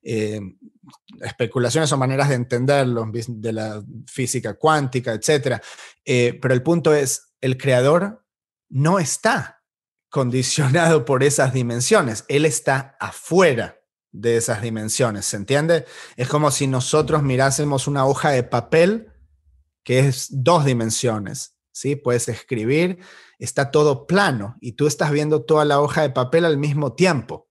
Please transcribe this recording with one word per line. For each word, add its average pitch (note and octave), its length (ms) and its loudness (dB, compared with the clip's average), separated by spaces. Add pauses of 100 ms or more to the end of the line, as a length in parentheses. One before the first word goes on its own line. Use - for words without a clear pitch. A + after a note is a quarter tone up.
Eh, G#2+ 380 -6 (800)
especulaciones B2 720 -2
o D3 40 0
maneras C3+ 340 0
de C3+ 40 2
entenderlo, B2 800 0
de A2+ 400 -6
la A2 320 -8 (220)
física A2+ 480 -6
cuántica, C3+ 580 0
etcétera. B2+ 500 0 (420)
Eh, B2 380 0
pero B2+ 100 0
el B2+ 120 0
punto E3 280 2
es, C#3+ 480 -2
el C3 160 -2
creador C#3 680 2 (460)
no D#3 280 2
está F#3+ 640 -2 (460)
condicionado C3+ 960 2
por C3+ 180 2
esas C#3 320 2
dimensiones, B2 760 0
él D3 160 2
está C3+ 560 -2
afuera B2+ 800 0 (320)
de A#2 260 0
esas A2+ 240 -2
dimensiones, A2 640 -4
¿se - 140 -6
entiende? D3 480 0 (300)
Es C3 120 -4
como D3 220 2
si C#3 160 -2
nosotros C#3+ 560 0
mirásemos C3+ 640 0
una C#3+ 180 -2
hoja C#3+ 260 0
de B2+ 120 0
papel E3+ 680 0 (720)
que B2+ 180 2
es C3+ 300 0
dos D3 360 2
dimensiones, A2+ 920 -4 (160)
¿sí? C#3+ 240 -6
Puedes B2 320 -2
escribir, C3+ 680 -2 (400)
está C3 320 -4
todo D3+ 360 2
plano C#3+ 540 0
y B2 120 -12
tú D3 140 0
estás D3+ 260 0
viendo D3+ 340 0
toda D3+ 180 4
la C#3+ 160 2
hoja D3 220 0
de C#3+ 80 0
papel C3 340 0
al D#3 140 2
mismo C#3+ 360 -2
tiempo D#3+ 560 -2